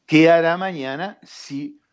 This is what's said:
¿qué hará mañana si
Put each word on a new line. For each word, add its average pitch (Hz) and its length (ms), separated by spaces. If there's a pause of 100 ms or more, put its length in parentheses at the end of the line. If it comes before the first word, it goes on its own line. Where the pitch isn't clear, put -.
¿qué 160 240
hará 170 280
mañana 151 680
si - 560 (120)